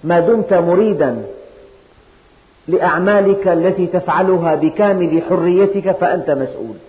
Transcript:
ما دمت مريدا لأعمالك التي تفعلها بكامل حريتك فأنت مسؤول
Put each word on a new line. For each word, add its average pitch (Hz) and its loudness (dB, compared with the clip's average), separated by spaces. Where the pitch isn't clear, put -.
ما 170 2
دمت 208 0
مريدا 170 0
لأعمالك 196 0
التي 175 0
تفعلها 175 0
بكامل 170 0
حريتك 190 2
فأنت 175 -2
مسؤول 127 -6